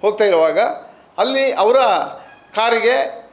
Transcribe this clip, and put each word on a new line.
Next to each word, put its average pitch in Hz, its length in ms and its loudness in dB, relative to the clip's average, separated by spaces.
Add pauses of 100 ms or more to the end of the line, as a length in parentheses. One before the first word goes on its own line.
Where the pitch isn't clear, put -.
ಹೋಗ್ತಾ 208 220 0
ಇರುವಾಗ 165 360 2 (580)
ಅಲ್ಲಿ 262 360 0
ಅವರ 214 220 2 (800)
ಕಾರಿಗೆ 233 760 -2